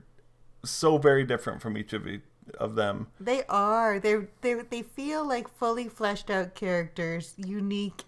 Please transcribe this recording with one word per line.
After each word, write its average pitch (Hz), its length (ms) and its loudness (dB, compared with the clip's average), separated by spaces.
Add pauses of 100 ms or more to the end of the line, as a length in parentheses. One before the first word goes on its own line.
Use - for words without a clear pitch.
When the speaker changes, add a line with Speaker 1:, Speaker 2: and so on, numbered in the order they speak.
(640)
Speaker 1:
so 156 340 4
very 139 260 8
different 120 380 -2
from 107 160 -4
each 107 160 -6
of 101 140 -6
e-, 101 140 -8 (380)
of 110 160 -2
them. 101 320 0 (120)
Speaker 2:
They 247 260 -2
are. 214 540 2
They're, 208 280 2 (140)
they, 247 140 2
they 233 280 -6
feel 302 420 -4
like 240 220 -2
fully 233 400 -2
fleshed 202 420 -4
out 190 240 -2
characters, 170 840 -4
unique 202 720 -4